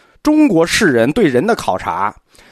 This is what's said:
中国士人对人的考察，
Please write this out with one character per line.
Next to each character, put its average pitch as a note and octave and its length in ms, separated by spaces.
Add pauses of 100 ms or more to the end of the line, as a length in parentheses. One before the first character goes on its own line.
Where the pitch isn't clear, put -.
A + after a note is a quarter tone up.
(240)
中 D4+ 240
国 E3 180
士 F#3+ 220
人 A#2+ 240
对 A3 160
人 B2+ 180
的 A3+ 80
考 F#2 240
察， F#2+ 380 (360)